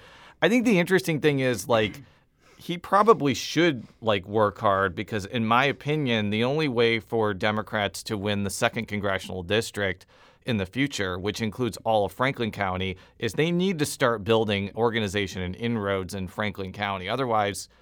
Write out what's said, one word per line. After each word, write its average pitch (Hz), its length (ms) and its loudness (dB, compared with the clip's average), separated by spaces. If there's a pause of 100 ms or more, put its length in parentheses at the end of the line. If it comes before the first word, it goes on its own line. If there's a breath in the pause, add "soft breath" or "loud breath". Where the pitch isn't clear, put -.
(400 loud breath)
I 233 80 4
think 233 160 2
the 208 140 4
interesting 170 420 2
thing 143 200 2
is, 123 280 -2
like, 110 320 2 (600 soft breath)
he 175 160 -8
probably 180 580 4
should, 147 500 0 (160)
like, 104 260 0
work 104 320 2
hard 98 380 2
because, 104 300 -4
in 113 200 -2
my 120 180 4
opinion, 131 680 0
the 107 120 0
only 147 240 0
way 117 320 2
for 107 340 0
Democrats 107 720 -2
to 110 160 -4
win 101 240 -2
the 98 80 -2
second 117 360 -2
congressional 95 580 -4
district 101 600 -2 (380 soft breath)
in 120 120 -2
the 95 100 -2
future, 104 520 -4
which 101 220 -4
includes 117 440 -4
all 110 200 2
of 92 60 -4
Franklin 123 400 -2
County, 92 460 -4 (240 loud breath)
is 117 140 -4
they 165 180 0
need 180 260 0
to 147 80 0
start 117 380 0
building 104 500 2
organization 104 640 0
and 90 140 -4
inroads 98 600 -2
in 95 120 -6
Franklin 95 460 -6
County. 98 360 -6
Otherwise, 110 600 0 (140)